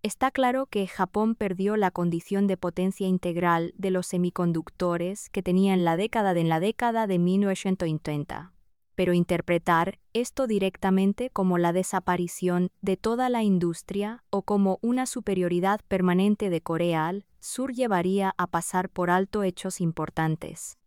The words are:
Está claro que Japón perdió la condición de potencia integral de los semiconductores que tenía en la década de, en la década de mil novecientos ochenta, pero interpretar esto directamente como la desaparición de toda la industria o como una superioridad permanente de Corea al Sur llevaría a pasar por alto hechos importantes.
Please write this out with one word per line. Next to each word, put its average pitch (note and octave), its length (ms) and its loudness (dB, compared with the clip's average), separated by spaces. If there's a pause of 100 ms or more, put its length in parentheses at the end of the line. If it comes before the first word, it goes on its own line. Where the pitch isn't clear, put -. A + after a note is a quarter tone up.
Está C4 280 -2
claro C4 340 0
que G3 200 -2
Japón G#3 480 0
perdió G3 440 -2
la F#3+ 140 2
condición F3 540 0
de F#3+ 120 2
potencia F#3 500 -2
integral F3 720 0
de F#3+ 120 -4
los F#3 180 0
semiconductores F3 1200 -2
que G3 120 -4
tenía F#3+ 320 4
en F3+ 120 2
la E3 100 2
década G3+ 380 0
de, E3+ 80 2
en E3 80 2
la D#3+ 100 2
década A3+ 480 0
de F#3 120 2
mil F#3 220 4
novecientos F#3+ 480 0
ochenta, D#3 640 -6 (420)
pero F3+ 180 2
interpretar E3+ 840 2 (140)
esto B3 340 -2
directamente G3 840 0
como F#3 280 0
la E3+ 140 4
desaparición F3+ 1000 0 (120)
de F#3+ 160 0
toda A#3+ 320 -2
la A#3 140 0
industria G3 880 -2
o G3 120 -2
como G3 400 2
una B3 240 0
superioridad F#3+ 840 0
permanente F#3+ 600 2
de E3+ 100 -2
Corea E3 480 0
al G3 180 -6 (140)
Sur C4 320 -6
llevaría G3 680 0
a F3+ 100 -2
pasar F#3 420 -2
por F3 200 -2
alto F#3+ 340 0
hechos F#3 360 -4
importantes. D#3+ 1080 -4